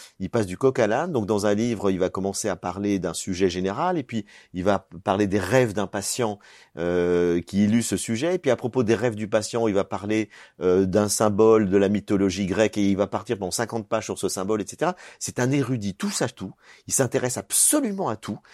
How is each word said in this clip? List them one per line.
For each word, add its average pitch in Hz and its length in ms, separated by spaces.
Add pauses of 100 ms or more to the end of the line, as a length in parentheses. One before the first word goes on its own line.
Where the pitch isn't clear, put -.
(200)
il 95 100
passe 110 160
du 90 100
coq 131 220
à 113 80
l'âne, 139 240
donc 117 160
dans 104 200
un 104 80
livre, 107 360
il 92 80
va 90 120
commencer 98 380
à 92 60
parler 95 460
d'un 85 120
sujet 92 380
général, 107 480
et 131 60
puis 113 200 (300)
il 90 80
va 98 160
p-, - 200
parler 101 280
des 98 120
rêves 110 340
d'un 98 140
patient, 104 520 (400)
euh, 87 640
qui 101 220
illustre 117 260
ce 98 80
sujet, 131 360
et 180 40
puis 139 120
à 120 60
propos 127 280
des 110 100
rêves 110 200
du 104 140
patient, 113 400
il 101 60
va 95 100
parler, 104 460 (300)
euh, 92 260
d'un 104 220
symbole 110 600
de 95 80
la 98 140
mythologie 98 560
grecque, 104 320
et 101 120
il 95 60
va 98 100
partir 110 320
pendant 104 120
cinquante 113 360
pages 110 180
sur 101 140
ce 95 100
symbole, 101 340
et 92 40
cetera. 175 300 (220)
C'est - 200
un 127 120
érudit, 127 440
tout 202 160
sache 143 240
tout, - 180 (340)
il - 80
s'intéresse 123 420
absolument 196 720
à 110 80
tout, - 220 (140)